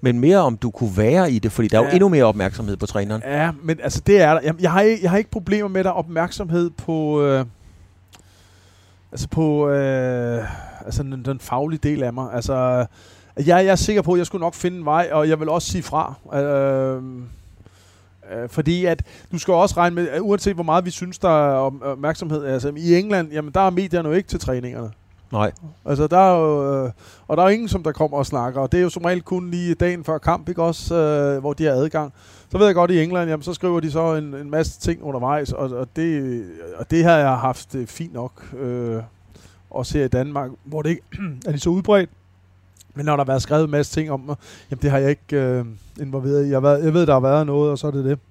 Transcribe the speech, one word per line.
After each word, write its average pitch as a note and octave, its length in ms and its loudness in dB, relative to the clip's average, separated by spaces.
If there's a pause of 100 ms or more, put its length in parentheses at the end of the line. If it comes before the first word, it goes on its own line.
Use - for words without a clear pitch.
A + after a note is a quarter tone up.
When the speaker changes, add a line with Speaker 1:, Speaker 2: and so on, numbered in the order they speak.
Speaker 1:
men A#2+ 180 2
mere, D#3+ 180 6
om C3+ 200 2
du A#2 140 -4
kunne G2+ 260 -4
være D3 340 4
i A#2 80 2
det, G#2 120 -2
fordi A2+ 160 0
der G#2+ 100 4
er A2 40 6
jo A#2+ 60 4
Speaker 2:
Ja. C#3+ 60 0
Speaker 1:
endnu F#3+ 160 6
mere D3+ 140 6
opmærksomhed G2+ 540 0
på G#2+ 80 -6
træneren. G#2+ 400 -4
Speaker 2:
Ja, D3 260 -2 (120)
men D#3+ 200 -2
altså, C3+ 240 -4
det G3+ 140 8
er D#3 120 8
der. D#3+ 100 2
Jamen, D#3+ 180 -2
jeg F3 100 2
har F#3 100 4
ikke, G#3+ 220 4
jeg F3 80 4
har F#3+ 60 4
ikke G#3+ 140 0
problemer G#3 380 -2
med, F#3+ 100 -2
at F#3+ 60 2
der F#3+ 60 0
er E3+ 40 -2
opmærksomhed E3+ 760 -2
på, D#3 540 -2
øh, C3+ 220 2 (1700)
altså C3+ 160 -8
på, D3 420 2
øh, B2+ 760 0 (420)
altså B2 180 -4
den, C3+ 220 -10
den C3 140 -4
faglige D3 440 -4
del D3 200 0
af A#2+ 100 -2
mig. B2 200 -8
Altså, B2+ 520 0 (520)
jeg, C#3+ 100 -2
jeg F3+ 180 6
er F#3+ 100 4
sikker G#3 260 2
på, E3 120 0
at F3+ 40 4
jeg F3 80 0
skulle F3+ 160 -8
nok E3+ 140 -2
finde F3+ 220 -4
en E3+ 80 -8
vej, D#3+ 260 2
og D#3 180 2
jeg D#3 100 2
vil D#3 100 -4
også D#3+ 220 -2
sige F3+ 120 -4
fra. - 300 -2 (220)
Øh, C#3 680 0 (1300)
øh, A#2 160 -8
fordi E3+ 360 0
at E3 180 0 (280)
du F3+ 60 -8
skal F3+ 160 0
også F#3 240 2
regne F3 180 2
med, E3+ 140 -2
at C#3 120 -2
uanset G3+ 340 0
hvor E3+ 80 -6
meget E3 220 2
vi F3+ 40 -6
synes, F3+ 300 -10
der F#3+ 100 2
er D3 260 4
om-, C3+ 260 -2
opmærksomhed, D3 640 -4
altså C3+ 320 -2
i E3+ 180 4
England, F#3 360 0
jamen D3 220 -6
der F#3+ 80 2
er F#3+ 80 6
medierne F3 400 -2
jo D3+ 60 2
ikke F#3+ 140 -2
til F3 100 -4
træningerne. B2 520 -6 (400)
Speaker 1:
Nej. G#2+ 200 0 (340)
Speaker 2:
Altså, D3 220 0
der E3+ 100 2
er F#3 220 6
jo, D3 340 0 (120)
øh, B2 60 -6 (360)
og D#3 100 -2
der F3 60 4
er F#3 40 6
jo G3 60 6
ingen, A3+ 140 -2
som F#3 160 -2
der D#3 80 -2
kommer D3 260 -2
og C#3 80 0
snakker, C3 360 -4
og C3 100 -2
det F3 60 2
er F3+ 40 4
jo F3+ 80 2
som E3+ 140 -10
regel F3+ 180 0
kun F3+ 300 -6
lige F3 240 -2
dagen F3 280 -2
før D#3+ 140 -4
kamp, D#3+ 320 -2
ikke E3+ 140 -2
også, E3+ 320 -2
øh, D3 440 2
hvor C#3+ 140 -4
de C3 100 -4
har D3+ 80 4
adgang. D3 420 0 (380)
Så F#3 60 -4
ved G3+ 80 6
jeg G3 100 4
godt, F3 160 4
i E3 120 4
England, F3 260 -2
jamen, D#3 140 -4
så E3+ 100 -8
skriver F3 260 0
de D#3 120 -4
så D#3+ 240 0
en, D3+ 200 -6
en C#3+ 160 -12
masse D#3+ 280 -2
ting - 240 -4
undervejs, C#3 480 -2
og, C3 200 -4
og B2 240 -6
det, C#3 480 -2 (340)
og - 140 -8
det E3 120 4
har E3+ 140 8
jeg C#3 200 4
haft, C3 380 -4
øh, B2 120 -6
fint E3 260 -12
nok, - 460 -14
øh, B2 420 -4 (680)
også - 280 -4
her C#3+ 80 2
i - 20 0
Danmark, C3+ 420 -2 (140)
hvor D3+ 180 -8
det D3+ 80 -2
ikke E3+ 140 -2 (100)
<clears throat> E3 320 -10
er E3 60 -4
lige D3 80 -2
så E3+ 100 -2
udbredt. F#3+ 400 4 (880)
Men C#3+ 80 -4
når D3+ 100 2
der C#3 80 2
har C3 40 -2
været C3 140 0
skrevet D3+ 220 2
en D3+ 80 -2
masse D3 220 -2
ting D#3 180 -4
om C#3 80 -4
mig, C3+ 160 -10 (360)
jamen, C3 100 -8
det C#3+ 100 0
har C#3 60 2
jeg C#3 120 2
ikke, D3 280 -2
øh, B2+ 280 0 (340)
involveret C#3 460 0
i. C#3+ 40 -2
Jeg C#3 60 2
har C3 60 4
været, C#3+ 240 4
jeg D#3+ 80 2
ved, E3+ 120 4
der D3 80 4
har C3 60 6
været C#3 260 4
noget, D3 260 0
og C#3 60 -4
så D3+ 100 -6
er D3 40 -4
det C#3 140 -2
det. C#3 140 0 (120)